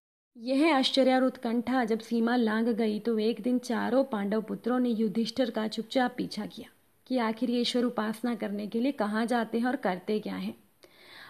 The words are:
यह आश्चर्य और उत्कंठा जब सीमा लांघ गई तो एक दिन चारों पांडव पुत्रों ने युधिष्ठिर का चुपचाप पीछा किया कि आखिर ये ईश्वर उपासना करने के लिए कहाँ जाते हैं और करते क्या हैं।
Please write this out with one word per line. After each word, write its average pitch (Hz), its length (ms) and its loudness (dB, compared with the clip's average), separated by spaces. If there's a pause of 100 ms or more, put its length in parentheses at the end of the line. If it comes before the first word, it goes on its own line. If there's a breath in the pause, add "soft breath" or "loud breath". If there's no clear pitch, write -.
(380)
यह 269 380 2
आश्चर्य 262 400 4
और 254 80 4
उत्कंठा 247 640 0
जब 220 140 0
सीमा 233 360 2
लांघ 226 340 2
गई 214 300 0
तो 226 200 0
एक 220 220 0
दिन 247 180 2
चारों 226 440 0
पांडव 214 380 0
पुत्रों 220 380 -2
ने 247 100 2
युधिष्ठिर 226 600 0
का 220 180 -2
चुपचाप 247 500 -2
पीछा 202 280 -6
किया - 240 -14 (380)
कि 254 100 0
आखिर 226 320 0
ये 240 120 2
ईश्वर 247 220 0
उपासना 226 520 -2
करने 208 320 -6
के 226 120 -4
लिए 262 120 2
कहाँ 214 340 0
जाते 226 340 0
हैं 233 60 0
और 254 100 0
करते 208 440 -2
क्या 202 160 -6
हैं। 190 200 -6 (760 loud breath)